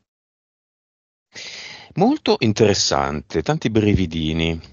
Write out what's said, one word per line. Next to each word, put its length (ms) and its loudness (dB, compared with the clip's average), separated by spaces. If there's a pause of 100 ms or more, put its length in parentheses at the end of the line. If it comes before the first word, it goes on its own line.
(1900)
Molto 460 2
interessante, 1000 0
tanti 280 -2
brividini. 920 0 (120)